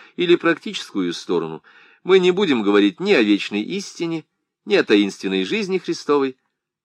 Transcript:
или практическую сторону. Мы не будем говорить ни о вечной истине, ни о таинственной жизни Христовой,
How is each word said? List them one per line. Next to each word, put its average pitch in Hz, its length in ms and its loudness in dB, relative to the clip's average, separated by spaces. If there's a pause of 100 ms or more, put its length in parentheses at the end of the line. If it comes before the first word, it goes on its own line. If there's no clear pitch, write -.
(160)
или 175 200 4
практическую 110 760 -4
сторону. 80 500 -4 (400)
Мы 190 160 4
не 180 120 2
будем 175 320 0
говорить 101 360 2
ни 196 140 0
о 156 80 4
вечной 104 400 0
истине, 170 640 -8 (400)
ни 208 100 -4
о 160 100 4
таинственной 98 600 0
жизни 190 320 -4
Христовой, 147 640 -2 (460)